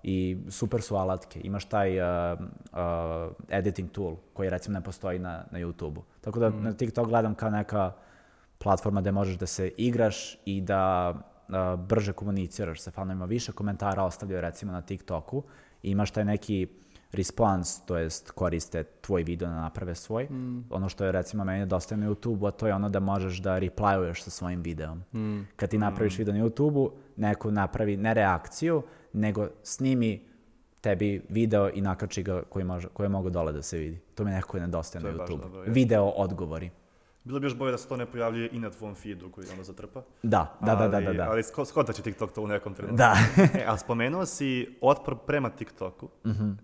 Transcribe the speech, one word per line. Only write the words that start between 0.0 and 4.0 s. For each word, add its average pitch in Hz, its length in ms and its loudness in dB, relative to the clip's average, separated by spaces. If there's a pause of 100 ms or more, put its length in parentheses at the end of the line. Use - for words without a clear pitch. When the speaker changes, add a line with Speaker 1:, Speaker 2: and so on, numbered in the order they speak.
Speaker 1:
i 92 360 0 (120)
super 110 320 -2
su - 140 -4
alatke. 92 440 -2
Imaš 98 240 -6
taj, 101 260 2
e, 87 420 2
e, 85 40 -4 (1120)
editing 92 400 -2
tool 87 260 -4 (160)